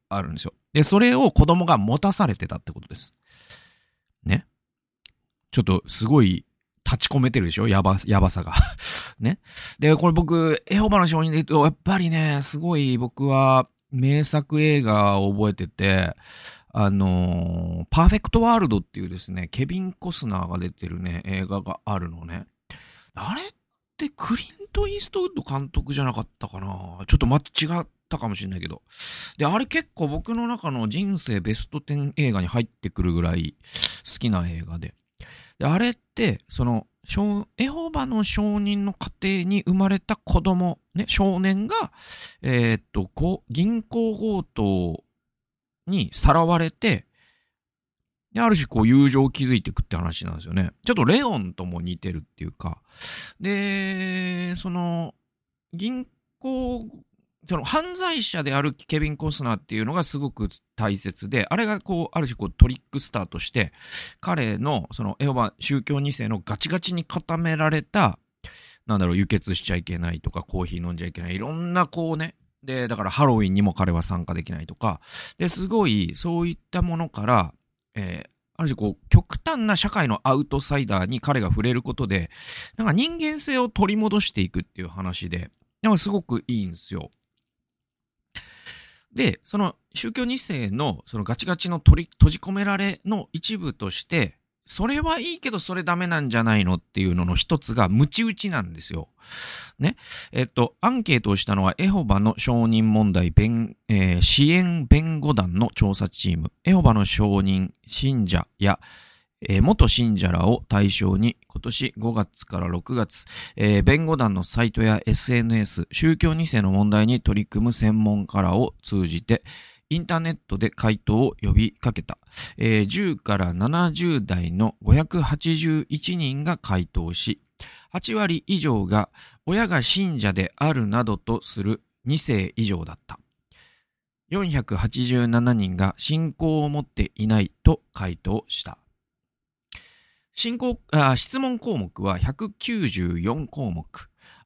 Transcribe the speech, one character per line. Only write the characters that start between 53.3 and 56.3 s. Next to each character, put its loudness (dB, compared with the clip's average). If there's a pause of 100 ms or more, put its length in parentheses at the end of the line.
で、 -4
そ -8
の、 -4 (580)
銀 -6 (320)